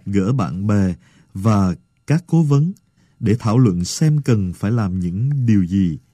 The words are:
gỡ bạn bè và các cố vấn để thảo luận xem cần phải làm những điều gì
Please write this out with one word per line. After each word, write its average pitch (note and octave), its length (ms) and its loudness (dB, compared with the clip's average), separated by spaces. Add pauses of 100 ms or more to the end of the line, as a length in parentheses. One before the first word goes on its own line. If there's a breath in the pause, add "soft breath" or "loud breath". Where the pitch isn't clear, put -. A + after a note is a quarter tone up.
gỡ G2 280 0
bạn F#2+ 340 -4
bè G2 280 2 (380 soft breath)
và G2 420 0 (320)
các D#3 200 0
cố E3 160 2
vấn D3 300 2 (460)
để A2+ 200 0
thảo A2+ 180 0
luận F2+ 280 2
xem D3+ 360 0
cần G2+ 320 -2
phải G2+ 180 -4
làm G2 280 -2
những A#2+ 460 -4
điều G#2 200 4
gì F2 340 -2 (140)